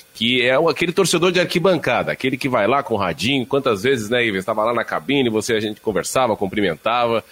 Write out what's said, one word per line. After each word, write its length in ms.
que 320
é 140
o, 100
aquele 240
torcedor 380
de 80
arquibancada, 720
aquele 280
que 100
vai 180
lá 160
com 120
o 20
radinho, 480
quantas 380
vezes, 260
né, 180
Ivens, 140
estava 240
lá 80
na 100
cabine, 460
você, 240
a 80
gente 180
conversava, 560
cumprimentava, 960